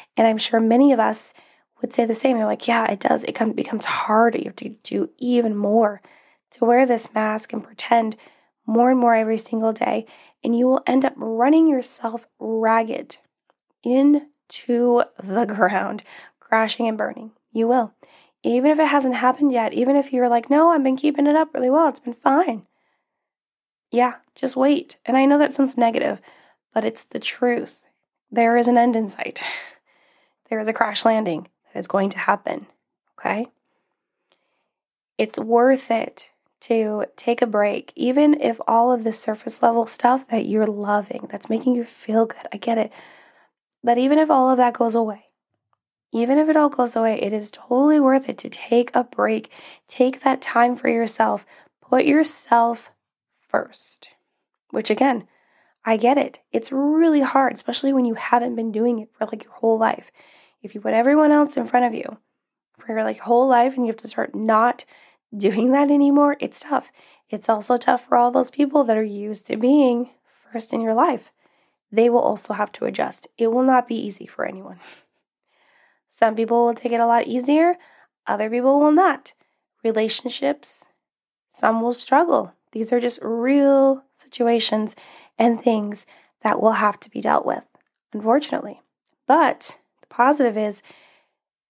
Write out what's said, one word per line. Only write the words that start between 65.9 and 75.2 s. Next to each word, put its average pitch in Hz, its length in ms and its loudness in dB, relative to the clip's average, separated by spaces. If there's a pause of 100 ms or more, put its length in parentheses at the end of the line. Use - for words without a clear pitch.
anymore, 285 480 4
it's - 220 -8
tough. - 320 -6 (380)
It's 214 180 -6
also 226 280 0
tough 247 300 -2
for 254 100 0
all 240 140 4
those 254 200 0
people 285 340 0
that 226 120 0
are 220 60 0
used 208 440 -10
to - 100 -4
being 247 540 2 (420)
first 226 200 -8
in 226 100 -4
your 220 120 -2
life. 247 380 0 (580)
They 226 200 2
will 240 100 4
also - 320 -2
have 208 200 -6
to - 120 -10
adjust. - 420 -6 (120)
It 226 100 0
will 240 140 0
not 254 260 2
be 233 80 -6
easy 202 300 -10
for - 180 -10
anyone. 190 360 -14 (640)